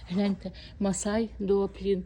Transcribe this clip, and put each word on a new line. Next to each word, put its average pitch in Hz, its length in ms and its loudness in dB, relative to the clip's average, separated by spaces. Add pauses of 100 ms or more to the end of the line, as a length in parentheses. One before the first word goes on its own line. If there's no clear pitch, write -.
Гляньте, 196 420 0 (280)
Масай 208 500 0 (100)
Дуаплін, 196 680 2